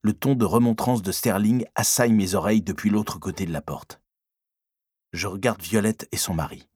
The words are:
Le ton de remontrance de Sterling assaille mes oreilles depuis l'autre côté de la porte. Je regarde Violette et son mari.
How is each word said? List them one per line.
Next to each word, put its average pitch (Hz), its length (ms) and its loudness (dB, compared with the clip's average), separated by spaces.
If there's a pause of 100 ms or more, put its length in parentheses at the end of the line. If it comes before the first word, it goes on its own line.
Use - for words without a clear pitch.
Le 104 140 0
ton 139 200 0
de 117 120 2
remontrance 117 560 2
de 92 100 -4
Sterling 107 520 2 (120)
assaille 117 360 2
mes 98 220 2
oreilles 101 280 2
depuis 98 280 -2
l'autre 104 300 -2
côté 95 260 -6
de 82 60 -6
la 73 100 -6
porte. - 380 -12 (1120)
Je 90 160 -6
regarde 101 340 -2
Violette 110 480 -2
et - 60 -8
son - 180 -4
mari. - 420 -6